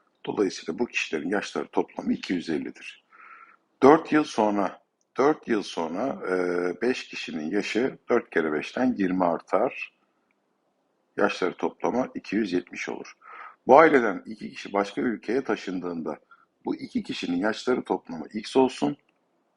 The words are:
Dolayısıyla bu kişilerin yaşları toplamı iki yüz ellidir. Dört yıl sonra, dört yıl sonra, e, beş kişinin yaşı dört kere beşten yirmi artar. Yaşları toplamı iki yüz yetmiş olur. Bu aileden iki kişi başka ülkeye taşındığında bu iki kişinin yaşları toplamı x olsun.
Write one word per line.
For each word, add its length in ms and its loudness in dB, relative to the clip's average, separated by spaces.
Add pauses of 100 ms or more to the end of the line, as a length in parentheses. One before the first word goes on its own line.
(260)
Dolayısıyla 540 -2
bu 60 2
kişilerin 440 -4
yaşları 380 -4
toplamı 460 -2
iki 200 -4
yüz 160 -4
ellidir. 540 -8 (800)
Dört 280 8
yıl 120 4
sonra, 580 0 (360)
dört 300 2
yıl 160 0
sonra, 560 -4 (100)
e, 60 2 (460)
beş 260 0
kişinin 440 -8
yaşı 460 -2 (120)
dört 200 2
kere 240 0
beşten 440 -2
yirmi 280 2
artar. 680 0 (1200)
Yaşları 400 0
toplamı 580 -2
iki 200 -6
yüz 180 0
yetmiş 360 -4
olur. 280 -12 (500)
Bu 120 10
aileden 460 6
iki 260 -12
kişi 220 -14
başka 280 -2
ülkeye 420 -2
taşındığında 760 -6 (460)
bu 100 -4
iki 280 -6
kişinin 340 -4
yaşları 460 -2
toplamı 500 -6
x 220 -8
olsun. 420 2 (600)